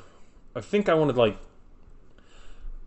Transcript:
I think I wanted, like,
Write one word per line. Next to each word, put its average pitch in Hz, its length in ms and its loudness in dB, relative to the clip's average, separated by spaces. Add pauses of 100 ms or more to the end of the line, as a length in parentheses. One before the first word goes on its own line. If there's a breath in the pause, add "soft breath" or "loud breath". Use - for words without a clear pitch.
(560 soft breath)
I 113 60 -8
think 208 280 0
I 170 60 6
wanted, 147 220 2
like, 110 200 4 (1500 soft breath)